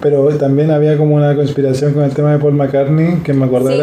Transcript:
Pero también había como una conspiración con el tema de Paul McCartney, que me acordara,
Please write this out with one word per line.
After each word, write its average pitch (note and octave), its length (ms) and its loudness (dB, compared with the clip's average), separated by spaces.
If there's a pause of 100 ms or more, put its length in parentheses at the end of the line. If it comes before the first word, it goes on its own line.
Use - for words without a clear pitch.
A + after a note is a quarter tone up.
Pero C#3+ 260 2 (100)
también C#3+ 340 0
había D3+ 260 0
como D3+ 180 2
una D3 200 2
conspiración C#3 580 -2
con D3 100 0
el C#3 80 0
tema D3 200 0
de D3 80 2
Paul D3 160 0
McCartney, C#3+ 680 0
que C#3+ 100 -4
me C3+ 120 0
acordara, B2+ 380 0